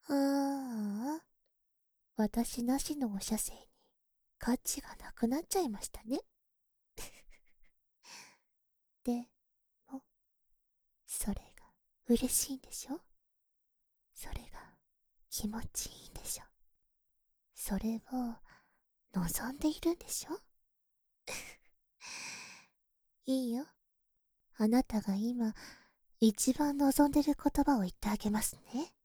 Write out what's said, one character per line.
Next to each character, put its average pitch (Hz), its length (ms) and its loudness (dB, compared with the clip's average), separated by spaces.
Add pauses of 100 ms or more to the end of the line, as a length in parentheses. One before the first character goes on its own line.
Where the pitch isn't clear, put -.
あ 277 1080 0
あ、 - 60 -12 (920)
私 233 460 0
な 254 160 2
し 302 180 -2
の 254 140 -2
お 196 100 -4
射 - 180 -2
精 - 160 -4
に - 160 -20 (680)
価 247 200 0
値 - 240 -6
が - 140 -16
な - 180 -16
く - 120 0
な 262 140 2
っ 349 80 -10
ち - 80 -2
ゃ 381 40 4
い 285 100 2
ま 202 100 -8
し - 100 -10
た - 140 -16
ね。 262 160 -2 (760)
<laughs> - 2000 -20
で 240 280 -2 (580)
も、 262 160 -14 (1000)
そ - 260 -4
れ - 80 -4 (160)
が - 160 -20 (360)
嬉 240 200 6
し - 220 0
い 269 60 -6
ん 262 40 -12
で - 100 -20
し - 220 -12
ょ？ 330 80 -8 (1120)
そ - 180 -14
れ - 200 -8
が - 240 -20 (540)
気 - 180 -4
持 226 140 -6 (100)
ち - 180 -8
い - 160 -20
い - 40 -20
ん - 20 -20
で - 120 -16
し - 160 -6
ょ？ - 40 -20 (1120)
そ - 240 -4
れ 226 240 -4 (100)
を 240 240 -4 (760)
望 190 400 -2
ん 294 60 -12
で 311 100 2
い 302 120 -2
る 339 140 2
ん - 40 -8
で - 100 -18
し - 200 -6
ょ？ 339 120 -6 (840)
<laughs> - 2000 -16
い 262 240 2
い 233 40 0
よ。 277 120 -4 (880)
あ 214 120 4
な 240 160 6
た 220 160 -2
が 196 160 0
今、 226 360 0 (680)
一 226 320 6
番 285 260 2
望 285 300 8
ん 285 40 0
で 294 120 6
る 285 100 4
言 - 80 -6 (220)
葉 277 120 6
を 214 40 4
言 180 100 2
っ - 20 -16
て - 160 -4
あ 208 80 2
げ 208 140 0
ま 214 100 2
す - 160 -2 (160)
ね。 302 220 -4 (100)